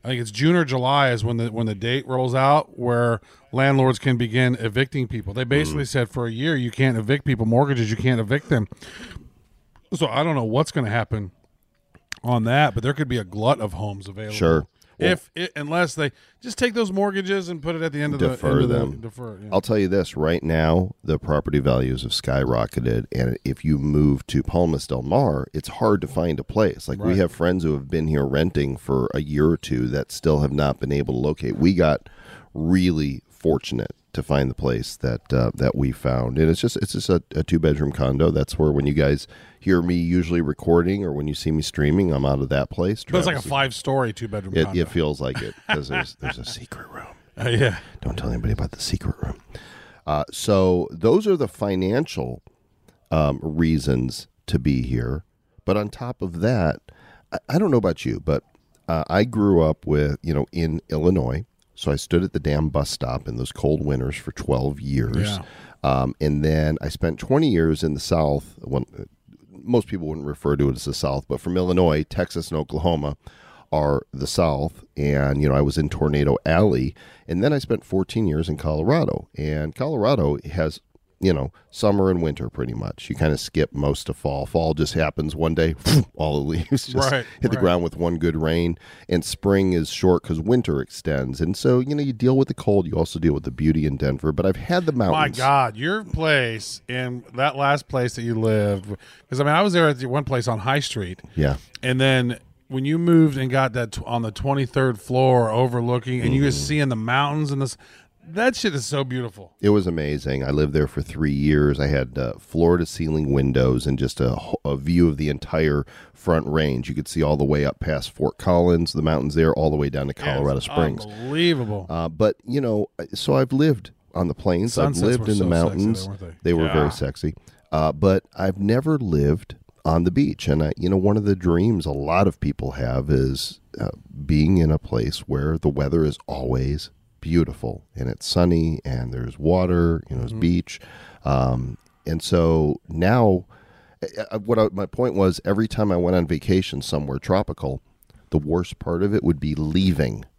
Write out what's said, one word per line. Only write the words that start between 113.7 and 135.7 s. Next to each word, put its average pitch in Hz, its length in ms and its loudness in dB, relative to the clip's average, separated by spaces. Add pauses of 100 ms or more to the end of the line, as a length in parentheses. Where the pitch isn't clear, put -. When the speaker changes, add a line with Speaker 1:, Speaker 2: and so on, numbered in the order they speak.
Speaker 2:
and 67 140 0
just 64 220 -4
a, 62 140 0
ho-, - 280 -8
a 69 140 -4
view 85 320 4
of 71 80 -2
the 73 100 -2
entire 73 580 0 (280)
Front - 340 0
Range. 73 400 0
You 67 80 -8
could - 140 -6
see 80 120 -4
all 73 140 2
the 71 80 0
way 71 220 2
up - 160 -4
past 76 300 -6
Fort - 260 -4
Collins, 87 560 2
the 78 80 -2
mountains 76 340 0
there, 80 180 4
all 78 160 2
the 73 60 0
way 71 140 0
down 69 180 -4
to 67 100 -6
Speaker 1:
Yeah, - 120 -12
it's 67 80 -4
Speaker 2:
Colorado 69 240 0
Springs. 76 440 -2
Speaker 1:
unbelievable. 117 840 -2
Speaker 2:
Uh, 82 180 -2
but, 87 300 0 (100)
you 135 140 -2
know, 110 280 0 (240)
so - 220 0
I've 131 160 2
lived 135 400 2 (220)
on 87 160 0
the 71 60 -2
plains. 98 400 0
Speaker 1:
Sunsets 80 280 2
Speaker 2:
I've 104 60 4
lived 123 140 2
Speaker 1:
were 107 80 0
Speaker 2:
in 104 80 4
the 92 40 2
Speaker 1:
so 90 60 2
sexy, 85 160 4
Speaker 2:
mountains. 101 380 0
Speaker 1:
though, 95 60 -8
weren't 98 120 -12
they? 82 120 -16 (100)
Speaker 2:
They 85 100 2
were 80 140 2
very 76 180 2
Speaker 1:
Yeah. 73 40 0
Speaker 2:
sexy. 73 440 -4 (380)
Uh, 78 200 2
but 95 320 2 (140)
I've 95 220 -2
never 131 380 0
lived 80 580 0 (280)
on 82 200 2
the 90 80 2
beach. - 360 0
And, 76 140 2
I, 76 160 0
you 87 120 -2
know, 95 80 2
one 104 200 2
of 104 80 -2
the 101 100 2
dreams 87 520 2
a 73 40 -4
lot 80 360 2
of - 120 -2
people 65 340 -4
have 64 360 -2
is, 67 500 0 (200)
uh, - 80 -4 (400)
being 78 320 4
in 78 100 4
a 78 80 4
place - 440 -4
where 71 360 -2
the 76 120 0
weather 71 360 0